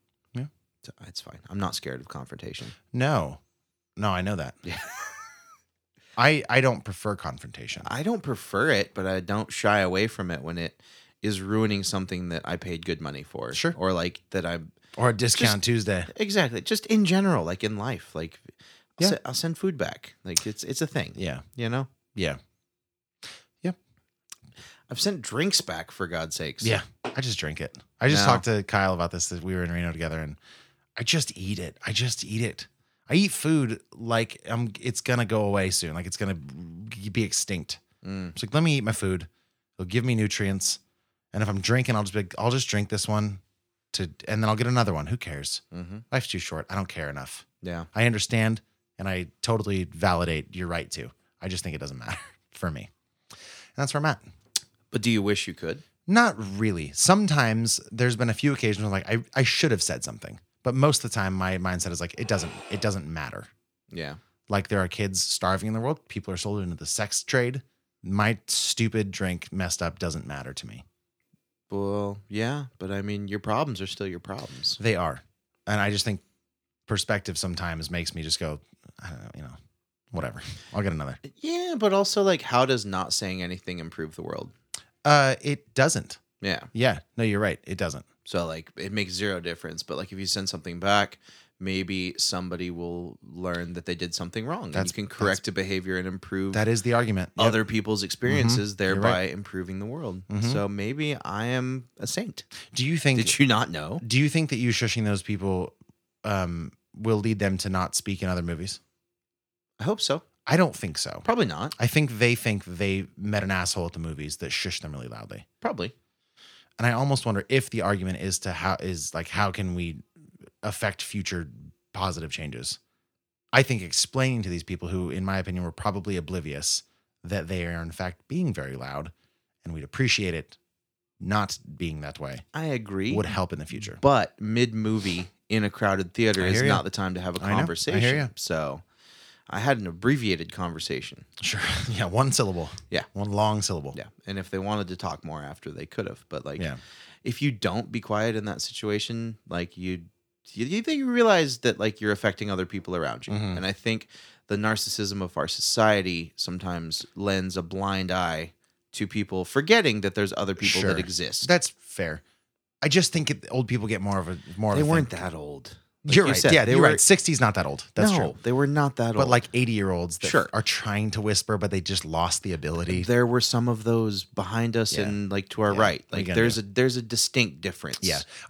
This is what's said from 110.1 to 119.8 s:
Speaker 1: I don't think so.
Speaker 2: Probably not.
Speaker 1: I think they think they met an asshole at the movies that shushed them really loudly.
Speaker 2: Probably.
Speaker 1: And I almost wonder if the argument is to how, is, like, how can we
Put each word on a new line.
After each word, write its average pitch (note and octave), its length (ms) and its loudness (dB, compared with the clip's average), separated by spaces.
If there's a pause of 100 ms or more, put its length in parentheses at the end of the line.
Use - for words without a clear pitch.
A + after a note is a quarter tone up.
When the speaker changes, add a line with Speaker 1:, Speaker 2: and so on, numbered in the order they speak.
Speaker 1:
I C#3 100 6
don't F3 180 6
think E2 220 -6
so. - 260 -6
Speaker 2:
Probably A3+ 240 4
not. F2+ 320 -4
Speaker 1:
I B2 80 4
think B2 320 2
they A#2+ 160 6
think G#2+ 300 0
they F#2+ 420 0 (100)
met G#2 260 0
an G2 80 -2
asshole F2+ 360 0
at E2 60 -8
the E2+ 60 -8
movies D2 380 -8
that - 140 -6
shushed - 300 -4
them D2+ 100 -10
really B1+ 160 -10
loudly. A1 400 -14 (120)
Speaker 2:
Probably. - 340 -4 (840)
Speaker 1:
And A#2 80 0
I A#2+ 60 6
almost C3+ 340 2
wonder G#2 240 0
if C3 200 4
the A2 120 -2
argument F#2 380 0
is F#2 200 -2
to F#2+ 120 -4
how, F2 300 0
is, E2+ 320 -6
like, E2 160 -6
how G#2 220 0
can F#2 240 -4
we E2+ 260 -6 (600)